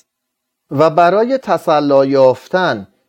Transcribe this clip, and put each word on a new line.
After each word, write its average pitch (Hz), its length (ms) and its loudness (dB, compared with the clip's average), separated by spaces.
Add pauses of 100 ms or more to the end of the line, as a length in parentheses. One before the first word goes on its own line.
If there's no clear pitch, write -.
(720)
و 156 180 0
برای 185 480 0
تسلا 147 680 0
یافتن 135 800 -2 (220)